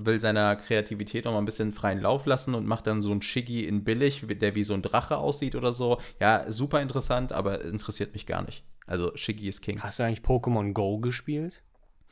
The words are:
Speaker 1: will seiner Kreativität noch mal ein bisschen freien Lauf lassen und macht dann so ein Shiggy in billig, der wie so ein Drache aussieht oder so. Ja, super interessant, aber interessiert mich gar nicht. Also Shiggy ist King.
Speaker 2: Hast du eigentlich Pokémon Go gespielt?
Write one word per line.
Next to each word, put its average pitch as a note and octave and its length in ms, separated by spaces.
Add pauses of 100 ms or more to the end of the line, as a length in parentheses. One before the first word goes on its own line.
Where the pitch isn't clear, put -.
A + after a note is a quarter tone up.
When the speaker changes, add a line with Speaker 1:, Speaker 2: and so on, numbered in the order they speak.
Speaker 1:
will A2+ 140
seiner G#2+ 340
Kreativität G#2+ 720
noch A#2 80
mal G#2+ 60
ein G#2 60
bisschen G#2+ 280
freien G2 280
Lauf B2 240
lassen C3 300
und A2 120
macht A2 200
dann A2 160
so G#2 80
ein G#2 100
Shiggy A#2+ 460
in G2+ 180
billig, C3 440
der G2+ 260
wie G#2+ 100
so G#2 100
ein F#2+ 80
Drache A#2+ 360
aussieht C#3+ 380
oder B2 160
so. A#2+ 260 (220)
Ja, G#2+ 300
super C#3 300
interessant, B2+ 520
aber G2 320
interessiert G#2 500
mich - 120
gar F2 160
nicht. - 220 (220)
Also F2 300
Shiggy G#2+ 320
ist F#2+ 120
King. G#2 220
Speaker 2:
Hast G2+ 160
du B2 60
eigentlich A2+ 200
Pokémon A#2+ 480
Go G2+ 280
gespielt? D3 600 (520)